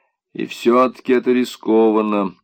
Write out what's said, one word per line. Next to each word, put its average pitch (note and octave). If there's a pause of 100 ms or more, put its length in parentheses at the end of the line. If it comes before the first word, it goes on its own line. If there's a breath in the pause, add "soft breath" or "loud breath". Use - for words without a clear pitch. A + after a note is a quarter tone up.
(340)
И -
все-таки B2
это B2
рискованно. A2